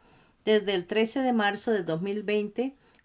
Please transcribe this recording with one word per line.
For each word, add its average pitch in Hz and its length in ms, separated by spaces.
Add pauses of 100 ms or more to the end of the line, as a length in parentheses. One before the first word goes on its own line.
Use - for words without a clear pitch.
(440)
desde 208 300
el 180 140
trece 220 320
de 254 120
marzo 214 380
del 196 160
dos 165 160
mil 202 220
veinte, 208 500 (300)